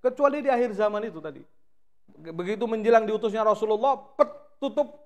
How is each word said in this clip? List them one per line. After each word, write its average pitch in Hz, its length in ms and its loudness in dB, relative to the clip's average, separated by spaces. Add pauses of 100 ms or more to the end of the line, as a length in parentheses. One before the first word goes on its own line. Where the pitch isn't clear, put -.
Kecuali 277 420 0
di 269 60 0
akhir 240 260 0
zaman 208 320 -2
itu 160 160 -12
tadi. 151 220 -14 (880)
Begitu 196 340 -4
menjelang 220 380 4
diutusnya 220 400 -2
Rasulullah, 220 500 2 (220)
pet, 294 100 4 (320)
tutup. 277 460 -4